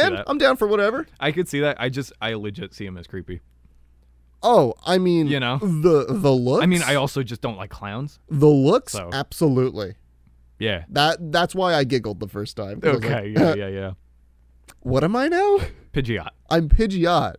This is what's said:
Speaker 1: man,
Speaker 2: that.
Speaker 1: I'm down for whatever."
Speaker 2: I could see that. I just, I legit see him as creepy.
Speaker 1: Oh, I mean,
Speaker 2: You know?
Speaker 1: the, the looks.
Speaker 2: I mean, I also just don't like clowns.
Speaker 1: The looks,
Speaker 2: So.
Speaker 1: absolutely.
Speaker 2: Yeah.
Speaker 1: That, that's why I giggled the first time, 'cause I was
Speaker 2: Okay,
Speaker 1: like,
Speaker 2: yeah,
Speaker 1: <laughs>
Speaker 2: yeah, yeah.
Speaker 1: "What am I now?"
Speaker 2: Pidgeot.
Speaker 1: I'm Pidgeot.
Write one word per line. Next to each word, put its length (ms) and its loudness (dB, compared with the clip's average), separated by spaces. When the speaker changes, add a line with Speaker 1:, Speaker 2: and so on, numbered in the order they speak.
Speaker 1:
man, 140 2
Speaker 2:
that. 120 -6
Speaker 1:
I'm 120 -2
down 180 2
for 100 0
whatever." 400 0
Speaker 2:
I 120 0
could 160 -4
see 140 -4
that. 180 0
I 100 -2
just, 220 -8
I 120 -4
legit 400 -8
see 120 -12
him 120 -12
as 100 -16
creepy. 320 -12
Speaker 1:
Oh, 300 4
I 120 2
mean, 300 2
Speaker 2:
You 120 0
know? 200 -2
Speaker 1:
the, 500 2
the 220 2
looks. 320 2
Speaker 2:
I 20 4
mean, 160 4
I 140 0
also 260 -2
just 200 -8
don't 160 -6
like 120 -12
clowns. 500 -10
Speaker 1:
The 180 4
looks, 460 4
Speaker 2:
So. 200 -8
Speaker 1:
absolutely. 840 -2
Speaker 2:
Yeah. 320 -4
Speaker 1:
That, 420 0
that's 220 0
why 220 0
I 80 2
giggled 360 -4
the 80 -8
first 300 -10
time, 240 -10
'cause 80 0
I 60 4
was 100 -2
Speaker 2:
Okay, 280 -4
Speaker 1:
like, 40 -2
Speaker 2:
yeah, 180 4
Speaker 1:
<laughs> 120 -6
Speaker 2:
yeah, 0 -
yeah. 240 -6
Speaker 1:
"What 220 0
am 120 2
I 120 0
now?" 320 2
Speaker 2:
Pidgeot. 360 -4
Speaker 1:
I'm 200 2
Pidgeot. 680 2